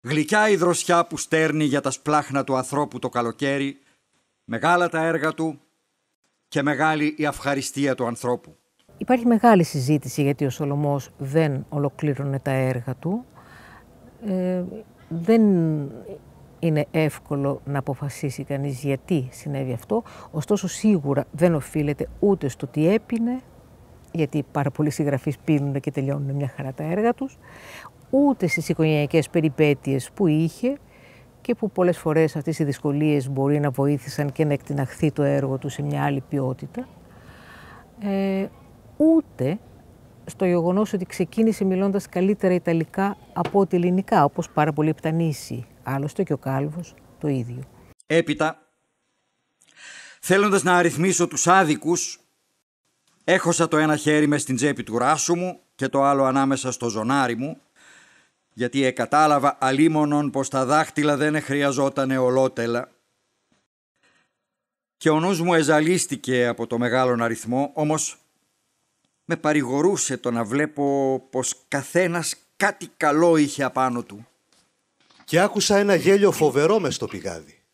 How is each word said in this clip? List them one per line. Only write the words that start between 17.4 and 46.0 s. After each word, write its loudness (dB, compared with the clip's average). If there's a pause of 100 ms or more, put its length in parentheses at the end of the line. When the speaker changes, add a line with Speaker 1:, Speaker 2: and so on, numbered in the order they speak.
Speaker 2:
να -4
αποφασίσει -6
κανείς -6
γιατί -2
συνέβη -6
αυτό, -4 (280)
ωστόσο -2
σίγουρα 0
δεν 2
οφείλεται -4 (100)
ούτε 2
στο -8
τι 0
έπινε, -2 (720)
γιατί -2
πάρα 0
πολλοί 0
συγγραφείς -2
πίνουνε 0
και -4
τελειώνουν -4
μια -4
χαρά -8
τα -10
έργα 0
τους, -10 (720)
ούτε 2
στις -2
οικογενειακές 2
περιπέτειες 0
που 0
είχε 0 (640)
και -4
που -4
πολλές 2
φορές 2
αυτές -4
οι 0
δυσκολίες 0
μπορεί 0
να 0
βοήθησαν -2
και 0
να 0
εκτιναχθεί -2
το -2
έργο 0
του -8
σε -8
μια -4
άλλη -2
ποιότητα, -6 (1120)
ε, -2 (500)
ούτε 2 (640)
στο -4
γεγονός 2
ότι -4
ξεκίνησε 0
μιλώντας 0
καλύτερα 2
ιταλικά -2 (160)
από 0
ότι 2
ελληνικά, 2
όπως -2
πάρα 0
πολλοί 0
επιτανήσιοι. -4 (160)
Άλλωστε -4